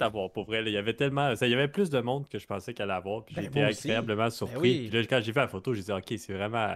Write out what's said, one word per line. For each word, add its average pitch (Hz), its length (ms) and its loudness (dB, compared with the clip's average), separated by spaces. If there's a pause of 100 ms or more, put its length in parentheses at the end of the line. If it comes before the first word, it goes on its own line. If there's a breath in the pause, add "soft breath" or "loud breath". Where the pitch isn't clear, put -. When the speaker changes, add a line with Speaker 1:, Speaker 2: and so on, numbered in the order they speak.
Speaker 1:
à 117 80 4
voir, 101 240 -2
pour 107 120 -4
vrai, 110 160 -2
là. 110 80 -2
Il 104 40 0
y 101 40 0
avait 104 160 0
tellement, 139 440 2
ça, 123 100 4
il 120 40 6
y - 20 6
avait 139 160 4
plus 190 200 0
de 131 120 2
monde 131 260 -4
que 107 120 -8
je - 60 -12
pensais 101 280 -6
qu'elle 101 180 -4
allait 95 60 0
avoir, 98 260 -4
puis - 120 -18
Speaker 2:
Ben, - 80 -4
Speaker 1:
j'ai 98 40 -4
été 139 140 0
Speaker 2:
moi 104 80 6
aussi. 107 180 -4
Speaker 1:
agréablement 113 380 2
Speaker 2:
Ben 117 40 2
Speaker 1:
surpris. 120 300 -4
Speaker 2:
oui. 165 300 4
Speaker 1:
Puis 117 120 2
là, 110 60 0
quand 127 140 4
j'ai 110 100 -2
vu 113 80 -2
la 123 80 4
photo, 101 260 -4
j'ai 101 100 -2
dit, 104 100 -6
Ok, 95 240 -4
c'est - 160 -10
vraiment, 104 420 -2